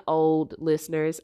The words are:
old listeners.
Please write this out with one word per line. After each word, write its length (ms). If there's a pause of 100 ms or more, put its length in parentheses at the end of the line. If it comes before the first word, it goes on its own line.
old 520
listeners. 640